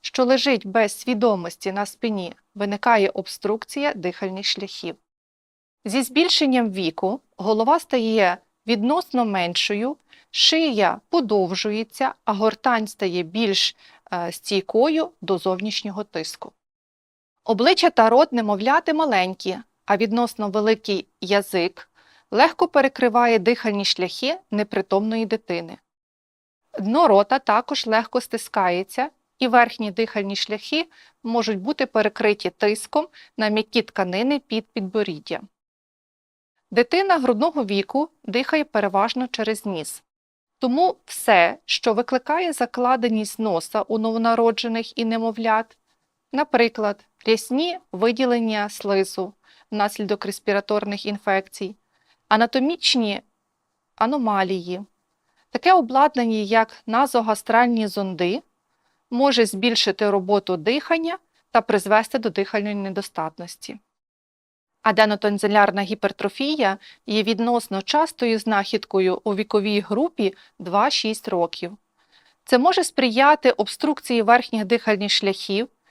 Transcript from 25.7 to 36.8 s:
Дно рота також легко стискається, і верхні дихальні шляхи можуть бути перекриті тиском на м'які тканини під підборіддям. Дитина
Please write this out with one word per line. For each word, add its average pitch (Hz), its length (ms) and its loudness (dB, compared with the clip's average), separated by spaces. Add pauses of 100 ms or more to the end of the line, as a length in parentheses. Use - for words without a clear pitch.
Дно 240 300 2
рота 202 300 4
також 240 480 0
легко 226 340 0
стискається, 190 920 -4 (280)
і 262 100 0
верхні 233 420 2
дихальні 202 460 -4
шляхи 294 520 -4 (340)
можуть 226 360 -2
бути 262 280 -4
перекриті 208 680 0
тиском 220 520 -2 (280)
на 220 120 0
м'які 214 340 0
тканини 214 560 -2
під - 280 -6
підборіддям. 196 840 -6 (1200)
Дитина 330 480 2